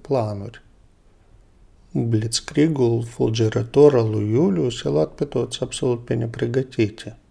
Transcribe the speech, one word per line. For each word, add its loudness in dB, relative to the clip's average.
planuri. -4
Blitzkriegul 0
fulgerător 4
al 2
lui -2
Iulius 0
i-a -2
luat 0
pe -6
toți -4
absolut -4
pe -4
nepregătite. -4